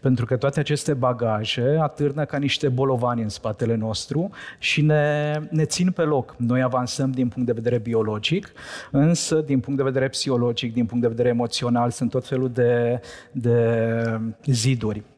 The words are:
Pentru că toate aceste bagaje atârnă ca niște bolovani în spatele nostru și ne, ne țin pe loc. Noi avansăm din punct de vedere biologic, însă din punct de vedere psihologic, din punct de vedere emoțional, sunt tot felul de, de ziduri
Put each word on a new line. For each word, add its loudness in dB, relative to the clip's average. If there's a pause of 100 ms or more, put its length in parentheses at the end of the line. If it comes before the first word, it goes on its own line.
Pentru 2
că -2
toate 0
aceste -2
bagaje 0
atârnă -2
ca -6
niște 0
bolovani 0
în -2
spatele -2
nostru -2 (300)
și 0
ne, 2 (160)
ne 0
țin 0
pe -2
loc. 0
Noi 2
avansăm 0
din 0
punct -2
de 2
vedere 0
biologic, 0 (400)
însă 2
din 2
punct -4
de 2
vedere 0
psihologic, 0
din 0
punct -2
de 4
vedere 2
emoțional, 0
sunt -2
tot -2
felul -2
de, 2 (300)
de 2 (260)
ziduri 0 (140)